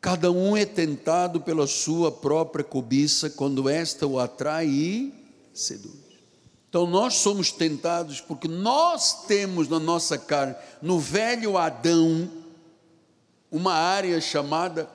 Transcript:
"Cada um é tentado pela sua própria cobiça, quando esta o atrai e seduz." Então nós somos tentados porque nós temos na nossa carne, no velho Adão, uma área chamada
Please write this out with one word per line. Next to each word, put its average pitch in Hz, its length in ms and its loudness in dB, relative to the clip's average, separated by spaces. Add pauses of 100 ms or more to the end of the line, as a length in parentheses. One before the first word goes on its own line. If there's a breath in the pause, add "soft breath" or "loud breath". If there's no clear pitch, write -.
"Cada 175 300 2
um 190 260 2
é 208 80 2
tentado 170 720 0
pela 151 280 0
sua 160 440 0
própria 151 540 0
cobiça, 139 640 0
quando 135 400 -2
esta 160 380 -2
o 131 120 -2
atrai 151 480 -2
e 185 460 0 (400)
seduz." - 500 -10 (640)
Então 175 180 2
nós 202 280 2
somos 202 400 2
tentados 160 680 -2
porque 160 300 -8
nós 262 800 0
temos 190 420 0
na 160 100 0
nossa 160 380 0
carne, 139 380 -2 (260 loud breath)
no 170 180 0
velho 214 580 0
Adão, 165 720 2 (1200)
uma 175 240 0
área 175 460 2
chamada 160 640 -2 (120)